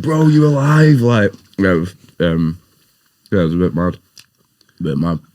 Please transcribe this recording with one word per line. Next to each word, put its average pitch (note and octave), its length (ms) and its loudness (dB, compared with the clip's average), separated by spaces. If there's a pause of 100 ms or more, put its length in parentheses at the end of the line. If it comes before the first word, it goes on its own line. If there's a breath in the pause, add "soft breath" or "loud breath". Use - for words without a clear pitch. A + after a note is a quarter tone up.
Bro, D#3 280 0
you're D3+ 180 4
alive. D3 540 2
Like, A#2 320 0 (260)
yeah, F#2+ 140 2
it - 20 2
was, E2+ 200 -4 (260)
um, E2 400 -2 (680)
yeah, G2+ 100 0
it F2 40 0
was D#2+ 100 -2
a F2 40 -2
bit F2+ 160 -2
mad. F2 240 -4 (800)
A - 20 -8
bit D2+ 160 -6
mad. D#2+ 220 -4 (140)